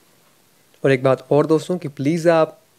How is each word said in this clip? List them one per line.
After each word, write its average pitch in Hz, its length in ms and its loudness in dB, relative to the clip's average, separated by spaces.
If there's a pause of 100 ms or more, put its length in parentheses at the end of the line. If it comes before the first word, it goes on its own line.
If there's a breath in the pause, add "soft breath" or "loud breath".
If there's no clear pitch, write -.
(840)
और 139 80 4
एक 131 100 -2
बात 131 280 0
और 147 160 2
दोस्तों 156 320 -2
कि 151 120 -12
प्लीज 156 380 -4
आप 160 300 0 (200)